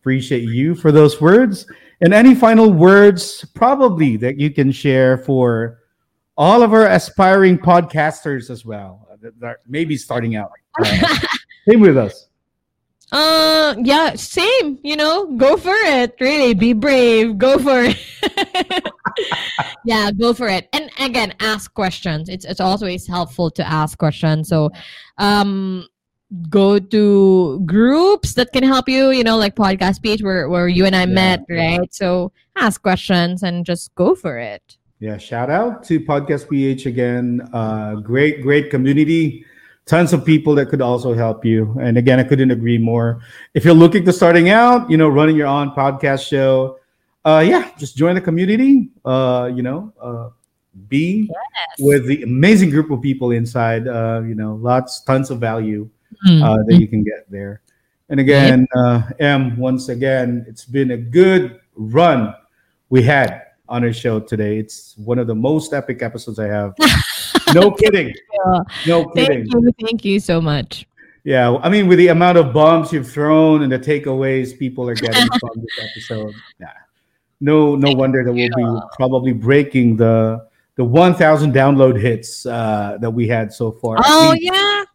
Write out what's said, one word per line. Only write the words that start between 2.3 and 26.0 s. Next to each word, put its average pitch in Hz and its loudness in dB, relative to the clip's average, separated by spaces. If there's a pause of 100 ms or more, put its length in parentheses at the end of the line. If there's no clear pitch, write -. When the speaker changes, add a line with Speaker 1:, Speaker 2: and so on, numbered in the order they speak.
Speaker 1:
final 226 6
words 185 4 (100)
probably 226 2
that 127 -4
you 147 -2
can 139 0
share 131 2
for 120 -2 (580)
all 196 4
of 220 2
our 220 6
aspiring 185 2
podcasters 156 -2
as 117 -16
well, 104 -18
uh, 107 -20
that, 113 -20
that 117 -14 (100)
may 147 -6
be 151 -6
starting 117 -6
out. 104 -10 (320)
Uh, 208 0 (260)
Speaker 2:
<laughs> - -8
Speaker 1:
same 220 6
with 175 6
us. 107 -4 (840)
Speaker 2:
Uh, 311 0
yeah, 277 2
same, 359 -4
you 302 -8
know, 320 -2 (100)
go 269 2
for 359 -4
it, 285 -2
really, 262 0
be 226 2
brave, 233 0
go 262 2
for 262 0
it. - -6
<laughs> - -20 (920)
Yeah, 220 -2
go 226 -2
for 240 -4
it. 185 -6
And 294 -8
again, 247 -6
ask 214 -6
questions. 170 -6
It's, 185 -14
it's 185 -10
always 185 -4
helpful 175 -6
to - -8
ask 156 -4
questions. 156 -2
So, 151 0 (480)
um, 196 -2 (640)